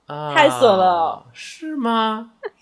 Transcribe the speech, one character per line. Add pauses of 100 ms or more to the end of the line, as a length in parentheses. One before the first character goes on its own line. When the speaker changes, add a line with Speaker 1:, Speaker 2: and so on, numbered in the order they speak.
Speaker 1:
啊，
Speaker 2:
太
损
了。
Speaker 1:
是
吗？ (300)